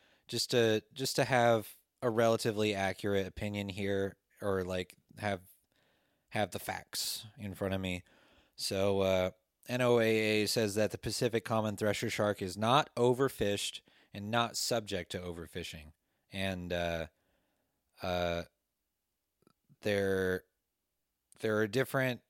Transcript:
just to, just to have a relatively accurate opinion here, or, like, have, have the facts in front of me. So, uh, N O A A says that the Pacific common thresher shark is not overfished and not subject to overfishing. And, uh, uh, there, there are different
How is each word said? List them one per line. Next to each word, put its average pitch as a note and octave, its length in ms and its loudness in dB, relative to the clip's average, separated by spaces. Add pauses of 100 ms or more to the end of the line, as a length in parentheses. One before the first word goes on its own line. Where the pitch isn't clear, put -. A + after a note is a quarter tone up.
(280)
just - 240 -4
to, A2+ 300 4 (120)
just C3 220 -4
to C#3 80 4
have A#2 440 4 (320)
a B2+ 80 0
relatively A2 640 2
accurate G2 520 0
opinion G2+ 420 -4
here, G2 480 -2 (240)
or, F#2+ 240 0
like, F#2 300 -6 (240)
have, G2+ 220 -2 (920)
have G#2 220 -2
the G2+ 60 -8
facts - 680 -8 (120)
in G2+ 140 -8
front F#2+ 220 -2
of F#2+ 60 -2
me. F2+ 220 -4 (540)
So, G2 440 0
uh, F#2 300 4 (380)
N B2 140 -2
O A#2+ 180 6
A A2 420 4
A G2+ 40 0
says G#2 300 0
that G#2+ 160 2
the - 60 -6
Pacific A2+ 460 0
common G#2+ 320 0
thresher G#2+ 320 0
shark G#2 320 0
is F#2 160 -6
not A#2+ 400 2
overfished B2 840 0 (340)
and G2+ 160 -8
not A#2 260 0
subject G2+ 560 -2
to G2 60 -4
overfishing. E2 720 -10 (400)
And, F#2+ 400 -4
uh, E2+ 340 -2 (960)
uh, F2 400 -2 (1400)
there, F#2+ 640 0 (960)
there A2 180 0
are A2 80 2
different B2+ 640 -2